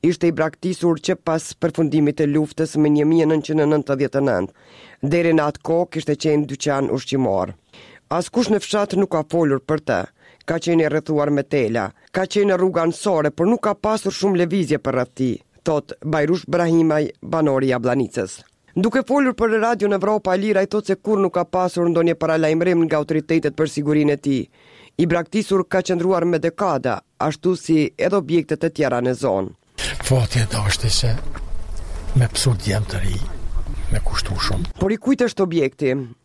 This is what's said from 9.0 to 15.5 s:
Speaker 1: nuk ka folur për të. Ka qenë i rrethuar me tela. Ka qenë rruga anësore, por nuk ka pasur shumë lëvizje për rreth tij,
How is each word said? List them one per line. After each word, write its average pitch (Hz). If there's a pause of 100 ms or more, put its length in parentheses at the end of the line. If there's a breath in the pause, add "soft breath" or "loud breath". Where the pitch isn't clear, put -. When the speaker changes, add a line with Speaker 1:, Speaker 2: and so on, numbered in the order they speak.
Speaker 1:
nuk 190
ka 156
folur 151
për 151
të. 101 (460 soft breath)
Ka 165
qenë 165
i 147
rrethuar 151
me 143
tela. 113 (260 soft breath)
Ka 185
qenë 202
rruga 175
anësore, 165
por 175
nuk 233
ka 208
pasur 208
shumë 190
lëvizje 165
për 127
rreth -
tij, 127 (240)